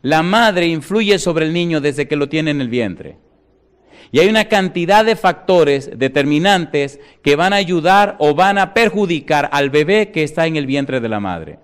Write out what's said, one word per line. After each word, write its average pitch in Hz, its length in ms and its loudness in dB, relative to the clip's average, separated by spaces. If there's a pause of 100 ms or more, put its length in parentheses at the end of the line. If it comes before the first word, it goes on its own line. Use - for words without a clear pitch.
La 156 220 0
madre 196 420 2
influye 190 540 0
sobre 160 260 -2
el 160 80 -4
niño 170 260 -2
desde 139 280 -2
que 151 80 -2
lo 143 120 -2
tiene 156 220 -4
en 147 100 -2
el 127 80 -4
vientre. 110 520 -6 (920)
Y 127 80 2
hay 185 100 4
una 220 160 2
cantidad 196 600 2
de 226 100 2
factores 160 800 0
determinantes 147 1040 0 (220)
que 143 140 2
van 185 180 0
a 202 40 2
ayudar 190 600 2
o 151 160 2
van 190 240 2
a 190 160 -2
perjudicar 175 800 0
al 143 160 0
bebé 185 420 2
que 156 120 -2
está 165 240 -2
en 160 80 -2
el 143 100 -2
vientre 131 340 -2
de 117 100 -4
la 107 100 -4
madre. 82 440 -8